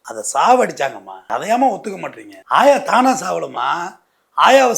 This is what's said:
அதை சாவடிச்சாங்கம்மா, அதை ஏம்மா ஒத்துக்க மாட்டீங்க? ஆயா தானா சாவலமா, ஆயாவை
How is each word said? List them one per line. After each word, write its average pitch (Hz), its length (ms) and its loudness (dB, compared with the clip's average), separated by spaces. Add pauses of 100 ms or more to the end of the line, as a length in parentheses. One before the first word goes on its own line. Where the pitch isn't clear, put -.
அதை 113 300 -12
சாவடிச்சாங்கம்மா, 139 960 -2
அதை 131 220 -6
ஏம்மா 247 180 0
ஒத்துக்க 185 320 -6
மாட்டீங்க? 113 340 -16 (120)
ஆயா 254 320 4
தானா 247 340 0
சாவலமா, 165 840 -6 (400)
ஆயாவை 240 420 4